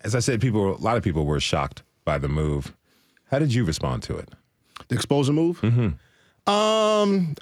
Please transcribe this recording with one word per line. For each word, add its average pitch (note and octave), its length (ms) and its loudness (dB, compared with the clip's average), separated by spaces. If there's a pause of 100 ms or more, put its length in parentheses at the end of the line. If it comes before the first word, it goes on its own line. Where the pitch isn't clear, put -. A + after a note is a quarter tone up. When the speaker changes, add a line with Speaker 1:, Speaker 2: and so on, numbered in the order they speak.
Speaker 1:
As A2 100 -4
I B2 60 2
said, A#2 220 0
people, G#2 340 2
a - 0 -
lot A#2 220 0
of A2 60 -2
people D#2 220 0
were D2 140 0
shocked C#2+ 420 -4 (220)
by D2 140 0
the C#2 100 -4
move. D2 480 -2 (540)
How C#3 100 0
did D3 140 2
you A#2+ 100 2
respond C#2 400 -2
to - 140 -6
it? - 100 -12 (640)
Speaker 2:
The B2+ 60 -2
expulsion C#3+ 400 2
move? E3+ 260 0
Speaker 1:
Mm-hmm. A#2 920 -2
Speaker 2:
Um, G#3 880 2